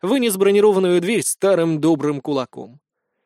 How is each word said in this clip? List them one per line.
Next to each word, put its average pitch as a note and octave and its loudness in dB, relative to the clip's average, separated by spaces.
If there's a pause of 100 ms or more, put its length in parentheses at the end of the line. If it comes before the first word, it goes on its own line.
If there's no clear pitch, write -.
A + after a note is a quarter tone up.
вынес A#3 -2
бронированную G3 2
дверь F#3+ -2
старым E3 0
добрым D3 0
кулаком. C3 -8 (460)